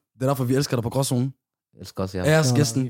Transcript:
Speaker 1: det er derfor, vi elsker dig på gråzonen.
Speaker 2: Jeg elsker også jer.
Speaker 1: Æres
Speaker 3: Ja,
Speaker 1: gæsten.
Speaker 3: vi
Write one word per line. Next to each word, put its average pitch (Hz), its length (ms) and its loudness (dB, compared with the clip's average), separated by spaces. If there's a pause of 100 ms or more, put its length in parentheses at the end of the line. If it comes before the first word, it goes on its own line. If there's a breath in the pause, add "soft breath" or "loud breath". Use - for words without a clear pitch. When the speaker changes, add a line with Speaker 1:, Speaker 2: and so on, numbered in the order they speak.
(200)
Speaker 1:
det 127 40 -6
er 131 40 2
derfor, 135 160 0
vi 127 120 0
elsker 143 220 0
dig 113 60 -2
på 117 60 -4
gråzonen. 131 440 0 (400)
Speaker 2:
Jeg - 80 -20
elsker 95 220 -8
også 95 140 -6
jer. 92 100 -2
Speaker 1:
Æres 151 240 4
Speaker 3:
Ja, 127 40 2
Speaker 1:
gæsten. 135 280 2
Speaker 3:
vi 127 60 -4